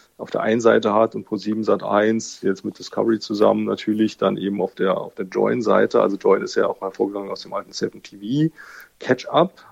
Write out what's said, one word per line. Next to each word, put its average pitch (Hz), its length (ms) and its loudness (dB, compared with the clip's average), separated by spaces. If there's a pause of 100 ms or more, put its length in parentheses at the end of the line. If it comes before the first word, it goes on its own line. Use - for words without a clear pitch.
(160)
auf - 140 -12
der - 100 -4
einen 113 200 0
Seite 110 340 4
hat 113 200 2
und 104 100 -8
Pro 107 120 -6
sieben 107 260 -4
Sat 104 200 0
eins 107 580 0
jetzt 98 240 -2
mit 101 140 -8
Discovery 107 420 -2
zusammen 107 440 2
natürlich 107 520 0
dann 98 200 0
eben 98 260 -2
auf - 120 -4
der, 92 220 0
auf - 180 -8
der 95 120 -8
Joyn-Seite. 104 760 2
Also 98 160 2
Joyn 98 260 2
ist - 120 -8
ja 113 120 2
auch - 140 -4
hervorgegangen 101 500 -4
aus 98 120 -12
dem 95 100 -14
alten 98 200 -10
Seven - 300 -6
T - 140 -20
V 139 380 0 (460)
Catch-up, - 520 0 (200)